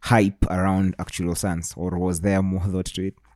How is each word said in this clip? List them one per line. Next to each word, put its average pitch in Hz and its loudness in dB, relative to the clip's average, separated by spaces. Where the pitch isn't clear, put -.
hype 101 4
around 92 2
actuarial 87 -4
science, 85 -4
or 87 -4
was 87 0
there 95 2
more 92 0
thought 92 -2
to 92 -4
it? 98 -8